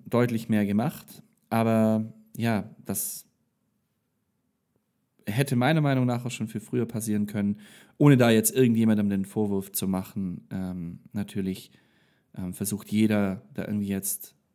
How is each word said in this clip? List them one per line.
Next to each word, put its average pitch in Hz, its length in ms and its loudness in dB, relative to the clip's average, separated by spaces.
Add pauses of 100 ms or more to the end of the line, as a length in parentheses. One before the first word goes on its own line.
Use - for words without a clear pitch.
deutlich 117 420 0
mehr 107 180 2
gemacht. 110 560 -4 (280)
Aber 110 640 2 (240)
ja, 110 320 -2 (160)
das - 400 -8 (2000)
hätte 127 320 -2
meiner 151 240 2
Meinung 135 240 2
nach 123 180 -2
auch 123 80 -8
schon 110 160 -6
viel 107 140 -8
früher 120 240 -4
passieren 107 400 -4
können, 104 340 -2 (380)
ohne 147 180 8
da 120 140 6
jetzt 110 260 4
irgendjemandem 113 540 4
den 98 160 -2
Vorwurf 101 480 -4
zu - 140 -4
machen. 92 600 -6
Ähm, 90 500 -8 (120)
natürlich, 98 600 -6 (640)
ähm, 90 180 -8
versucht 101 360 -6
jeder, 104 520 2 (120)
da - 120 -8
irgendwie 104 240 -4
jetzt - 460 -6 (200)